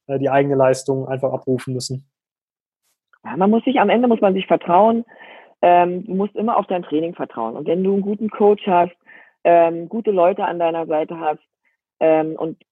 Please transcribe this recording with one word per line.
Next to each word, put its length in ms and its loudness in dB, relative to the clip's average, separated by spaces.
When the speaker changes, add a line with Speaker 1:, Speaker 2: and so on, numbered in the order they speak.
Speaker 1:
äh, 120 -4
die 100 0
eigene 260 2
Leistung 520 0
einfach 260 -4
abrufen 400 -4
müssen. 340 -10
Speaker 2:
Ja, 140 -12
man 120 2
muss 140 2
sich, 160 0
am 100 2
Ende 180 2
muss 140 2
man 120 2
sich 120 -4
vertrauen. 600 2
Ähm, 440 4
du 80 -10
musst 220 -4
immer 220 -2
auf 100 -2
dein 160 -4
Training 320 -6
vertrauen. 400 -8
Und 120 -10
wenn 160 -2
du 100 0
einen 80 0
guten 280 -6
Coach 380 2
hast, 280 2
ähm, 460 2
gute 220 -4
Leute 340 2
an 140 -4
deiner 260 -2
Seite 340 -4
hast, 220 -4
ähm, 360 2
und 260 -8